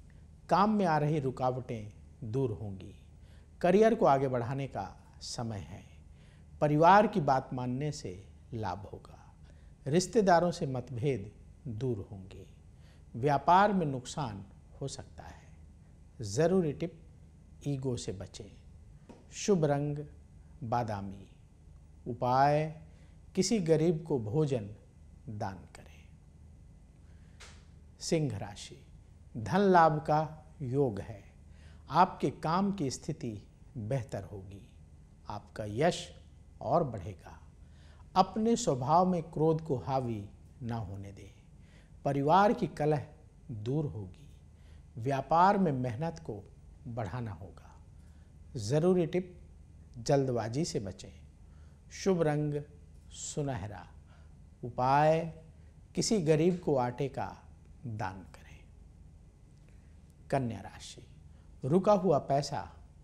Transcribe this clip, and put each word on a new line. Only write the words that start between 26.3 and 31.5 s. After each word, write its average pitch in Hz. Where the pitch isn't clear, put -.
सिंह 147
राशि, -
धन 117
लाभ 165
का 151
योग 127
है। 98